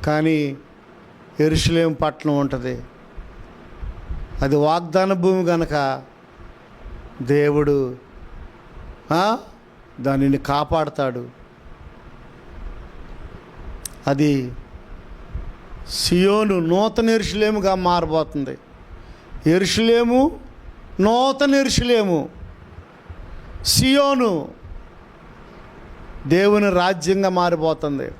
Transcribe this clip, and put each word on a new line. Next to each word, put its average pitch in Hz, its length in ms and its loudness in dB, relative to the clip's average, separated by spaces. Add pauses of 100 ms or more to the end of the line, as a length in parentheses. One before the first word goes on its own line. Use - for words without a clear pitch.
కానీ 151 520 2 (800)
యెరూషలేము 160 540 4
పట్టణం 151 440 -2
ఉంటుంది, 131 440 -2 (1600)
అది 139 140 2
వాగ్దాన 170 580 2
భూమి 185 320 2
కనుక 147 560 0 (1200)
దేవుడు, 143 760 2 (1160)
ఆ, 208 240 2 (640)
దానిని 139 360 2
కాపాడతాడు. 143 880 -2 (2750)
అది 139 440 0 (1400)
సియోను 196 680 2
నూతన 208 500 2
యెరూషలేముగా 208 680 2
మారబోతుంది. 160 840 0 (920)
యెరూషలేము 233 920 4 (600)
నూతన 269 560 4
యెరూషలేము, 226 760 2 (1400)
సియోను 262 840 2 (1800)
దేవుని 202 420 4
రాజ్యంగా 185 600 2
మారిపోతుంది. 160 920 0